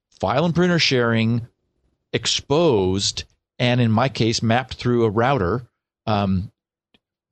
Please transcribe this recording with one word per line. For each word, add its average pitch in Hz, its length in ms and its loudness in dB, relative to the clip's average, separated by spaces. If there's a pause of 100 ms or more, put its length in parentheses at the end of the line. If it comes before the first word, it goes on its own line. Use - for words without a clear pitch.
file 117 340 -2
and 170 100 0
printer 175 260 2
sharing 117 680 0 (640)
exposed, 110 1120 0 (360)
and 123 200 0
in 117 120 2
my 120 180 2
case, 113 320 -2
mapped 120 320 0
through 120 320 0
a 110 40 2
router, 113 580 0 (400)
um, 101 440 0 (800)